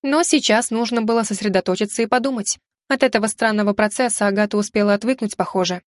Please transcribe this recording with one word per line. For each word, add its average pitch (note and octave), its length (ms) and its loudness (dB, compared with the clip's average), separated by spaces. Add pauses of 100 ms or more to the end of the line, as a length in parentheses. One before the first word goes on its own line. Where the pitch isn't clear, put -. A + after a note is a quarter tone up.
Но D4 200 2
сейчас A#3+ 480 2
нужно A#3 320 -2
было A3+ 200 2
сосредоточиться G3 800 -2
и A3+ 40 0
подумать. B3 520 -2 (300)
От C4+ 140 0
этого A3+ 240 2
странного G#3+ 460 0
процесса G#3+ 540 0
Агата G#3 300 0
успела G#3 380 2
отвыкнуть, A3 420 -2
похоже. F3+ 520 -2